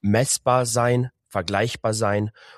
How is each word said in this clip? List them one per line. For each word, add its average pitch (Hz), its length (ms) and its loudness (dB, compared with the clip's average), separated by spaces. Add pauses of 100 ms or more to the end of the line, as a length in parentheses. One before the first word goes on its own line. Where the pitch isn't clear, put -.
messbar 123 640 2
sein, 123 460 0 (160)
vergleichbar 101 640 -2
sein 107 380 0 (260)